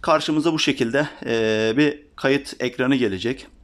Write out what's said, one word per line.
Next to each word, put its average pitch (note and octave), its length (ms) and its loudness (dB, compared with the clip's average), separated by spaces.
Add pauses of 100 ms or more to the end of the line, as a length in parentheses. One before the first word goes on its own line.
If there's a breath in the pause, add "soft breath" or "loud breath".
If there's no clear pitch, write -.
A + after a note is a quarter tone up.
karşımıza D#3 520 0
bu D#3 60 -2
şekilde, C#3 500 0 (180)
e, A2 500 0
bir D3 260 2 (140)
kayıt C#3 440 0
ekranı B2+ 360 0
gelecek. A2+ 500 -2 (180)